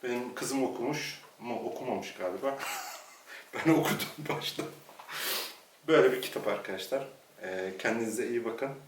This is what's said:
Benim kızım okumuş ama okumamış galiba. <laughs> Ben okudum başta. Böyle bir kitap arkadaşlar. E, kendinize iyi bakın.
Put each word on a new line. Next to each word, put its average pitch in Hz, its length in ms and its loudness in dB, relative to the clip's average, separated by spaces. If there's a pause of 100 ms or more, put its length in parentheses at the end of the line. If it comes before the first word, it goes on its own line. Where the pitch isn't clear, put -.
Benim 123 320 -2
kızım 135 280 0
okumuş 131 580 -2 (180)
ama 117 160 -4
okumamış 110 580 -4
galiba. 98 500 -2
<laughs> - 40 -4 (880)
Ben 156 180 4
okudum - 360 4 (220)
başta. - 340 -2 (1200)
Böyle 131 240 10
bir 127 100 0
kitap - 260 -2
arkadaşlar. - 600 -2 (360)
E, 92 360 -2
kendinize 113 480 0
iyi 117 180 0
bakın. 123 240 -2 (180)